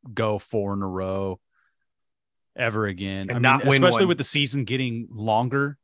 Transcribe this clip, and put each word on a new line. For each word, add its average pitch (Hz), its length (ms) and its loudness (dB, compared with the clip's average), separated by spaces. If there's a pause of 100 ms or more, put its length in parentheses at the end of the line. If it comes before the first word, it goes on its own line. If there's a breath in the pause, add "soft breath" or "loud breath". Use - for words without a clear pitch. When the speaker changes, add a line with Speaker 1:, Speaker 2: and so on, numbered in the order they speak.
(140)
Speaker 1:
go 107 260 0
four 101 320 -4
in 101 100 -4
a 98 60 -4
row 95 540 -4 (1120)
ever 110 320 -2
again. 95 420 -6
Speaker 2:
And - 20 -4
Speaker 1:
I 120 80 -4
Speaker 2:
not 131 200 6
Speaker 1:
mean, - 80 0
Speaker 2:
win 135 160 6
Speaker 1:
especially 123 220 6
Speaker 2:
one. - 20 2
Speaker 1:
with 165 120 0
the 139 40 -2
season 139 400 0
getting 117 480 -4
longer. 123 720 -2